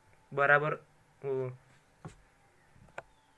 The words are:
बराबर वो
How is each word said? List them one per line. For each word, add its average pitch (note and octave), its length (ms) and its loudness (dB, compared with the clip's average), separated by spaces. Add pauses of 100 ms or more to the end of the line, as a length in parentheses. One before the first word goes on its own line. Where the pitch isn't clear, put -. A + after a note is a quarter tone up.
(320)
बराबर C#3+ 420 4 (520)
वो C3 240 -4 (1900)